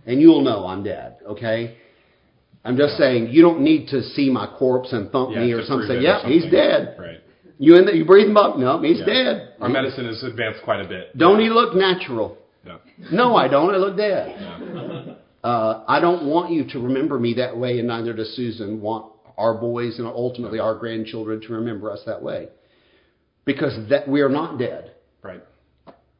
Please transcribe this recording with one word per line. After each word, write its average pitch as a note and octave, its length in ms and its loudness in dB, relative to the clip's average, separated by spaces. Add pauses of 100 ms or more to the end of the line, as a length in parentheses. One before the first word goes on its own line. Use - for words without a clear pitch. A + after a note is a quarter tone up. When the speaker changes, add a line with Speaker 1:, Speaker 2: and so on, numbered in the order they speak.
Speaker 1:
and B2+ 140 0
you'll D#3+ 200 10
know A2 240 0
I'm F#2+ 180 -8
dead, - 340 -10 (100)
okay? A2+ 480 -6 (880)
I'm B2 120 -2
just C#3+ 160 2
Speaker 2:
Yeah. - 40 -12
Speaker 1:
saying, B2 320 2
you C#3+ 140 6
don't E3+ 180 4
need D3 280 2
to C3+ 120 -2
see C3+ 300 -2
my G#2+ 160 -2
corpse B2+ 460 -2
and G2+ 180 -6
thump C3 240 -2
Speaker 2:
Yeah, A#2 60 -2
Speaker 1:
me A#2+ 100 2
or A#2 100 -2
Speaker 2:
to G#2+ 60 -8
Speaker 1:
something. A#2+ 200 -2
Speaker 2:
prove B2 140 -2
Speaker 1:
Say, C3+ 60 2
Speaker 2:
it - 20 4
or F#3+ 120 4
Speaker 1:
"Yep, - 0 - (100)
he's E3+ 120 4
Speaker 2:
something. D3 160 2
Speaker 1:
dead." - 380 0
Speaker 2:
Right. E2+ 220 -16 (400)
Speaker 1:
You D#3 160 10
in F#3 100 10
the, G3+ 100 2
you D#3+ 100 2
breathing, G#3 280 8
Bob? G3+ 240 4
No, C3+ 220 2
he's D#3+ 200 2
Speaker 2:
Yeah. - 60 -4
Speaker 1:
dead. A#3 440 -2 (120)
Speaker 2:
Our B2 80 -4
medicine C3 360 -2
has A2+ 180 -10
advanced A2+ 400 -8
quite G#2 200 -2
a F#2 40 -12
bit. F#2 300 -14
Speaker 1:
Don't F3 220 6
Speaker 2:
Yeah. A3+ 60 4
Speaker 1:
he A3+ 60 0
look A3+ 240 2
natural? F3 600 -2 (280)
Speaker 2:
Yeah. E2 120 -18 (340)
Speaker 1:
No, A#3 240 2
I C#3 120 4
don't. D3 280 2
I - 20 0
look F#3+ 200 -2
dead. G3+ 420 -4
Speaker 2:
Yeah. - 760 -14 (300)
Speaker 1:
Uh, A2+ 440 -2
I C#3 120 2
don't F3 260 0
want E3+ 260 -2
you D#3+ 140 -2
to C3 140 -10
remember C3+ 400 -2
me A#2+ 160 -2
that G#2+ 220 -4
way, B2 220 -4
and A#2 80 -4
neither A#2 260 -6
does G#2+ 220 -8
Susan A2 460 -8
want A2 240 -6 (320)
our A2+ 160 0
boys A#2 460 -6
and A#2 80 -6
ultimately A#2+ 520 -8
our A2 160 -2
grandchildren A2 640 -8
to A#2 120 -12
remember A2 380 -8
us G#2 140 -14
that A2 180 -10
way. - 260 -10 (960)
Because A2 420 -4
that, C#3 220 0
we C#3 120 0
are C3+ 80 2
not D#3 300 -4
dead. G2 320 -8 (320)
Speaker 2:
Right. F#2 180 -18 (800)